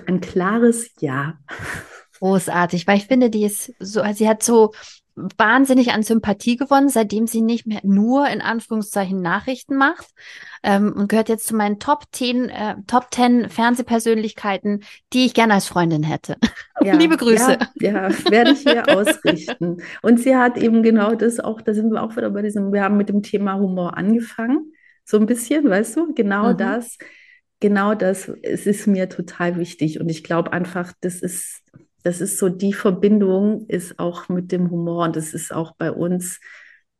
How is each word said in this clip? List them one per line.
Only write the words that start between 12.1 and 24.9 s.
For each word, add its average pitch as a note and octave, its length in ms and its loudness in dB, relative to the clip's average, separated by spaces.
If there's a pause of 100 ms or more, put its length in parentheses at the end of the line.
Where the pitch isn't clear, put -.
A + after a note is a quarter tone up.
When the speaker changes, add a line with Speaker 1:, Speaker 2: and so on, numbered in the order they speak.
Speaker 2:
ten, B3 380 -2
äh, G#3 260 -8 (120)
Top B3 240 0
ten B3 380 2
Fernsehpersönlichkeiten, A3+ 1300 -2 (300)
die B3+ 120 4
ich A#3+ 80 0
gerne A3+ 200 4
als G3 140 2
Freundin E3 360 0
hätte. D3+ 380 -4
<laughs> A3+ 40 2 (360)
Speaker 1:
Ja, G3 140 0
Speaker 2:
Liebe D#4+ 200 6
Grüße. A#3 420 4 (180)
Speaker 1:
ja, G3 340 -2
ja, - 200 -2
werde A#3 220 6
ich C#4 140 2
ihr A#3 240 2
Speaker 2:
<laughs> B3 60 6
Speaker 1:
ausrichten. G3 800 -2 (240)
Und A#3+ 180 6
sie C4 160 4
hat B3 220 2
eben A3+ 260 4
genau A3+ 320 4
das A#3 240 0
auch, A3 220 -6
da G#3+ 120 -2
sind G#3+ 160 0
wir A3 140 -2
auch A3 140 -8
wieder A3 120 -2
bei G3+ 120 -4
diesem, G#3 320 -2
wir G3+ 100 2
haben G3+ 140 2
mit G3+ 100 0
dem G3+ 160 0
Thema G3 340 -2
Humor F#3 400 -2
angefangen, A#3 760 -2 (320)